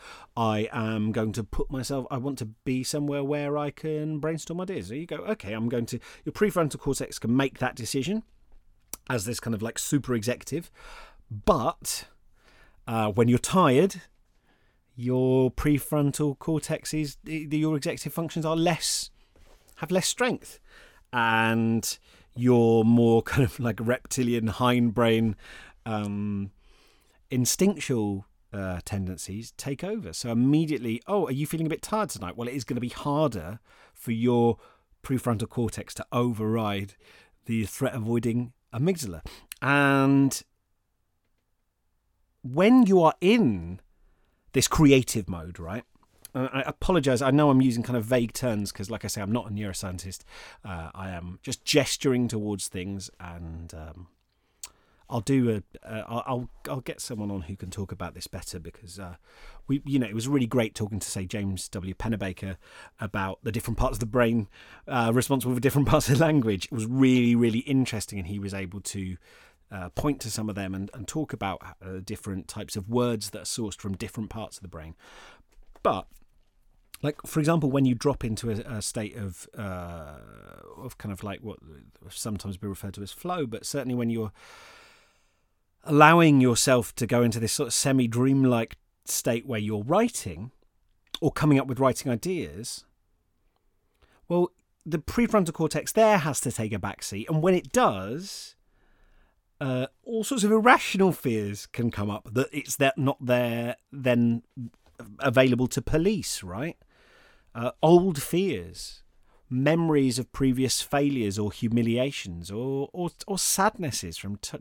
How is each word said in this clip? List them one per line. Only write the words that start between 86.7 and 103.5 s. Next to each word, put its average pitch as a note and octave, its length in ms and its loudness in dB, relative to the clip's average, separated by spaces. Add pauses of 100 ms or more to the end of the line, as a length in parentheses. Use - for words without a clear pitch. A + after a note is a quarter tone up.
to A#2+ 120 -2
go A#2+ 160 4
into A#2 160 2
this A2+ 140 -2
sort D3 140 -2
of - 80 -4
semi-dreamlike B2+ 1000 2 (280)
state A#2 400 -2
where A#2+ 160 -4
you're G#2 220 -2
writing B2 680 0 (720)
or D3 100 2
coming D3 280 4
up C3 80 0
with B2 120 -4
writing C3 320 2
ideas, A#2 760 -6 (1400)
well, F3 240 2 (360)
the D#3+ 120 -2
prefrontal G3+ 540 2
cortex D#3 400 -2
there G#3+ 260 6
has C#3+ 220 -2
to C3 100 -2
take A2 220 -4
a G#2 60 -4
back G2+ 240 -8
seat. G#2 260 -8
And D#3 140 0
when F#3 120 6
it E3 160 -2
does, D#3 880 -2 (1040)
uh, C3 280 -2 (140)
all A3+ 220 -4
sorts B3+ 180 -2
of G#3 80 4
irrational G#3+ 600 6
fears G#2 540 -4
can A#2+ 240 -2
come G#2 200 -4
up G#2+ 220 -8
that C3 180 0
it's C#3 260 -8
that C3+ 200 2
not C3+ 240 0
there, A#2+ 560 0 (160)